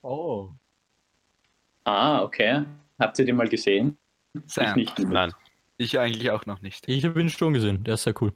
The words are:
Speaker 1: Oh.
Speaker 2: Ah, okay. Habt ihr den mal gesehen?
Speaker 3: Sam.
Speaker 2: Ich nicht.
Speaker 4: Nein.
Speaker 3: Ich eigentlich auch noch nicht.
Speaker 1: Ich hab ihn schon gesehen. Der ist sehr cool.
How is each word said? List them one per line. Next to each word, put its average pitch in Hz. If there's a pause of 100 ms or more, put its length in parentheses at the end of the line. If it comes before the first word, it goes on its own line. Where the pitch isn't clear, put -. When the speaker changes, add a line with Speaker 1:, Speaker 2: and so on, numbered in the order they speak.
Speaker 1:
Oh. 127 (1400)
Speaker 2:
Ah, 110
okay. 123 (340)
Habt 110
ihr 131
den 123
mal 117
gesehen? 110 (500)
Speaker 3:
Sam. 110
Speaker 2:
Ich -
nicht. 92
Speaker 4:
Nein. 92 (480)
Speaker 3:
Ich 123
eigentlich 117
auch 107
noch 98
nicht. -
Speaker 1:
Ich 131
hab 165
ihn 165
schon 160
gesehen. 104
Der 110
ist -
sehr 110
cool. 104